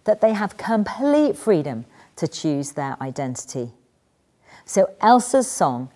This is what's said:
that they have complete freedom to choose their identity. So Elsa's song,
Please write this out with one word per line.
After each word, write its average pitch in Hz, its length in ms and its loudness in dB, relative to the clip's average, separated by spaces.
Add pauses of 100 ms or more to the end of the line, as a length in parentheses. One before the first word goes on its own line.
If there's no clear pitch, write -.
that 214 180 0
they 220 120 4
have 208 240 -4
complete 269 800 0
freedom 143 500 -2 (320)
to 165 100 -4
choose 143 460 -4
their 139 280 -6
identity. 127 680 -8 (960)
So - 260 0 (100)
Elsa's 247 480 4
song, 131 460 -2